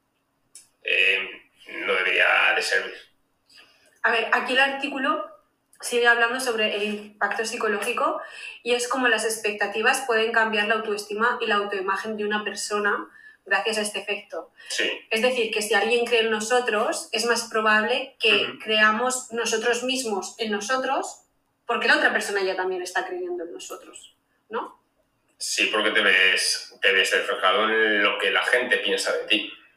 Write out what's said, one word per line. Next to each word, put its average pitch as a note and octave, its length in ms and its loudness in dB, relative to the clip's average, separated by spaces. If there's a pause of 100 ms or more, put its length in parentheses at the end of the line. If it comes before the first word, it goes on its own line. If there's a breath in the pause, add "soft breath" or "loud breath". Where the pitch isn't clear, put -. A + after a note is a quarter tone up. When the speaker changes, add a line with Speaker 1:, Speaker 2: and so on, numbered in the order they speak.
(840)
Speaker 1:
Eh, F#2+ 460 2 (560)
no G2 80 0
debería F#2 640 2
de - 60 0
servir. - 340 -2 (1080 soft breath)
Speaker 2:
A A3+ 80 4
ver, A3+ 200 0
aquí B3 220 0
el C4 60 4
artículo C#4 720 0 (500)
sigue A#3+ 280 2
hablando A#3 320 4
sobre A3 360 0
el G3+ 80 -2
impacto G#3 640 -4
psicológico A3+ 760 -2 (440 loud breath)
y A#3+ 100 0
es A#3+ 140 0
como B3+ 200 0
las A3 180 2
expectativas G#3+ 840 0
pueden A3+ 240 2
cambiar G#3+ 360 2
la A3 80 2
autoestima G#3+ 680 -2
y A3 60 -2
la G#3+ 80 2
autoimagen G3+ 640 -2
de G#3 80 -4
una G#3+ 180 -2
persona G#3 640 -2 (380 loud breath)
gracias G#3+ 320 0
a G#3+ 40 0
este G#3 180 -4
efecto. G3 520 -8 (180 loud breath)
Speaker 1:
Sí. - 200 -2 (200)
Speaker 2:
Es A3 120 0
decir, A#3+ 300 2
que G#3 100 -2
si A3 120 0
alguien A3+ 320 2
cree A#3 160 2
en A3+ 100 0
nosotros, A#3+ 800 0
es A3+ 140 -2
más A#3 240 0
probable A3 680 0
que G#3+ 260 2
Speaker 1:
Ujú. - 140 -10
Speaker 2:
creamos A3 720 0
nosotros A3+ 520 0
mismos A3+ 540 -4
en A3 140 -4
nosotros, C4 720 -2 (420)
porque A3+ 220 0
la D4 100 6
otra C4 160 2
persona G#3 300 -2
ya F#3 120 0
también F#3 260 -2
está F3+ 240 -4
creyendo F4 380 -6
en F4 100 -10
nosotros, - 640 -16 (340)
¿no? B3 300 -8 (580)
Speaker 1:
Sí, - 340 -2
porque - 200 2
te G#2+ 100 2
ves, - 800 2
te F#2+ 100 4
ves F#2+ 200 2
reflejado G2+ 540 2
en A2 380 2
lo G2+ 160 0
que B2 100 0
la - 160 2
gente B2 320 2
piensa G2 360 -2
de - 120 -4
ti. - 280 0 (240)